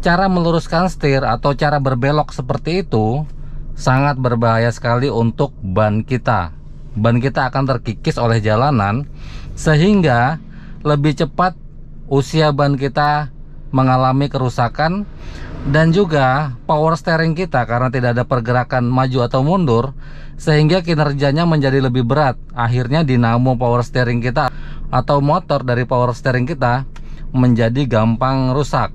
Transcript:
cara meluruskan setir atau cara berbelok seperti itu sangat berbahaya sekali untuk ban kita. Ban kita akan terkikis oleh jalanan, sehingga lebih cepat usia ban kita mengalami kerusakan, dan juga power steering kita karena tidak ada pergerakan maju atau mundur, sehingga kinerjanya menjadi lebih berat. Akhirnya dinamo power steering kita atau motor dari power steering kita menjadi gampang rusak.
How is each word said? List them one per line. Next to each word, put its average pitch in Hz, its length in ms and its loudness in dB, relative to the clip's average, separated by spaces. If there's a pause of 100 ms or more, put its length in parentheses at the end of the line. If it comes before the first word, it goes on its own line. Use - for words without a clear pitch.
cara 185 320 2
meluruskan 170 560 0
setir 143 320 0
atau 117 320 0
cara 147 240 0
berbelok 135 560 0
seperti 143 480 -4
itu 127 480 -2 (480)
sangat 139 400 2
berbahaya 117 560 2
sekali 120 400 0
untuk 117 480 0
ban 107 400 0
kita. 107 560 -2 (400)
Ban 117 240 2
kita 135 320 -2
akan 135 160 -2
terkikis 123 480 -2
oleh 113 240 2
jalanan, 110 640 0 (560)
sehingga 156 800 4 (400)
lebih 147 320 0
cepat 175 400 -2 (560)
usia 151 400 2
ban 143 320 0
kita 147 480 0 (480)
mengalami 131 560 2
kerusakan, 139 720 -2 (640)
dan 160 240 4
juga 147 720 2
power 160 320 2
steering 165 400 0
kita 143 320 -2
karena 123 240 0
tidak 123 240 0
ada 123 120 0
pergerakan 123 640 0
maju 127 320 2
atau 131 160 0
mundur, 135 560 2 (400)
sehingga 156 480 4
kinerjanya 147 640 2
menjadi 139 320 2
lebih 127 240 2
berat. 135 320 2 (160)
Akhirnya 123 480 0
dinamo 123 560 2
power 120 240 2
steering 120 400 0
kita 127 320 0 (400)
atau 139 320 2
motor 143 400 0
dari 123 240 -2
power 123 240 0
steering 123 320 0
kita 123 400 -2 (480)
menjadi 123 560 2
gampang 123 640 2
rusak. 127 420 -2